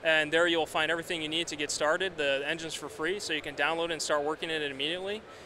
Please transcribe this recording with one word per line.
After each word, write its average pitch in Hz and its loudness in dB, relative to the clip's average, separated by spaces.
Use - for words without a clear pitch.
and 156 6
there 170 6
you'll 165 4
find 156 2
everything 165 -2
you 151 -4
need 165 -2
to 160 -6
get 147 -2
started. 170 0
The 139 2
engine's 160 -4
for 147 -8
free, 175 -2
so 175 -4
you 151 -2
can 147 -8
download 160 2
it 170 -2
and 151 -4
start 147 2
working 156 -2
in 156 -2
it 143 -2
immediately. 180 -4